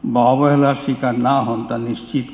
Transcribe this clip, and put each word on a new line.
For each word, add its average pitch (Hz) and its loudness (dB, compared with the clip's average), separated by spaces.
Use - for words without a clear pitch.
বা 120 2
অবহেলার 139 4
শিকার 123 -2
না 131 2
হন, 113 -4
তা 120 -4
নিশ্চিত 120 -6